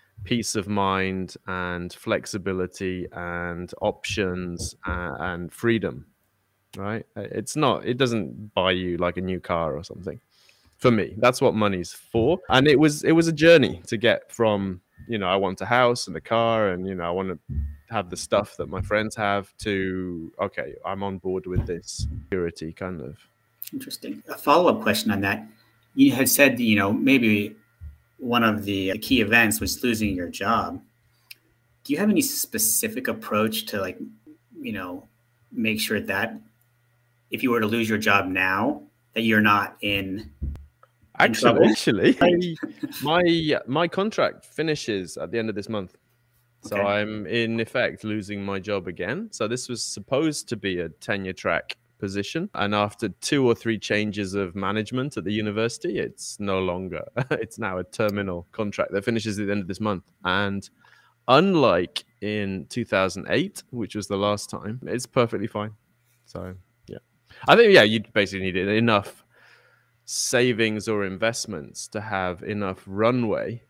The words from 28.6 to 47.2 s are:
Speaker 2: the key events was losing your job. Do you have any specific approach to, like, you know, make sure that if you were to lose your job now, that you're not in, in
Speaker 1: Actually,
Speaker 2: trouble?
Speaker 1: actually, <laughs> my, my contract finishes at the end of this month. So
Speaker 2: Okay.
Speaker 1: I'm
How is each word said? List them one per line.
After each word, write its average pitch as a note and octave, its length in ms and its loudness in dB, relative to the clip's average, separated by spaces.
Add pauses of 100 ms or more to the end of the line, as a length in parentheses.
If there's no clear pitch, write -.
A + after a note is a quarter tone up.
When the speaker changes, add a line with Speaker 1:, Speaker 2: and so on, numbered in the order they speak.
Speaker 2:
the G2 340 -2
key B2 220 2
events G#2+ 380 4
was - 240 -4
losing A2 320 0
your F2 120 -6
job. G2 540 -2 (1000)
Do C#3 100 -4
you D3 60 0
have G#3 100 2
any F3 120 4
specific - 840 -2
approach A2 600 -2
to, G#2 140 -4
like, F#2 160 -6 (640)
you B2 100 -8
know, F#2 360 -10 (440)
make A2 280 -2
sure G#2+ 220 -2
that G2+ 360 -2 (960)
if A2+ 100 -6
you C3 100 2
were A#2 80 2
to G#2+ 80 2
lose A2+ 220 0
your A2 80 2
job G2+ 300 2
now, F#2+ 560 0 (300)
that A#2 80 -2
you're A2 200 4
not G#2 400 2
in, G2 380 -4
in - 340 -8 (640)
Speaker 1:
Actually, A3 240 2
Speaker 2:
trouble? A#2+ 280 8
Speaker 1:
actually, E3+ 880 4 (220)
<laughs> - 240 -8
my, E3 640 2
my D#3 200 0
contract F#3+ 580 -2
finishes A#2+ 720 -4
at E2+ 140 -8
the A2+ 80 -2
end A2 100 -2
of G2+ 60 -6
this G2+ 140 -8
month. G2+ 260 -6 (680)
So - 140 -8
Speaker 2:
Okay. G2+ 120 0
Speaker 1:
I'm G#2 380 -2